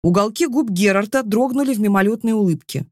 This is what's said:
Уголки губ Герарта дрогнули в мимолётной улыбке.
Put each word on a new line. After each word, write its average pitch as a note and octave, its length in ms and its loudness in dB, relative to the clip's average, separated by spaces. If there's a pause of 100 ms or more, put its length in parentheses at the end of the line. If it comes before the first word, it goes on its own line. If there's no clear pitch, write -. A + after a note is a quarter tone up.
Уголки G3+ 440 0
губ B3 220 -2
Герарта G3+ 540 0
дрогнули B3+ 500 0
в G#3 60 -4
мимолётной G#3 540 0
улыбке. F3 580 -2